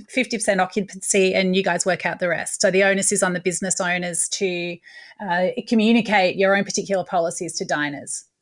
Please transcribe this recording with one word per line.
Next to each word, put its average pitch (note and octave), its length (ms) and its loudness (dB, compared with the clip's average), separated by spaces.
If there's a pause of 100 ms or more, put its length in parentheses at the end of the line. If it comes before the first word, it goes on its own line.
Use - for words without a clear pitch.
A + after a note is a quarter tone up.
fifty B3 280 -2
percent G3+ 240 0
occupancy, F#3+ 720 0
and F#3 220 2
you F#3+ 80 4
guys F3 220 0
work F3 200 0
out E3 140 -2
the F3+ 80 -2
rest. - 340 -4
So G3 80 4
the F#3+ 140 4
onus G3 280 2
is G3 120 2
on F3+ 100 0
the F3 60 -2
business F3+ 400 -4
owners F3 500 -2
to, F3 480 -4 (440)
uh, F#3 260 0 (200)
communicate G#3+ 680 4
your F#3+ 200 4
own G3 100 2
particular F#3 380 -2
policies F3 540 -2
to F#3+ 80 -4
diners. D3 600 -6 (160)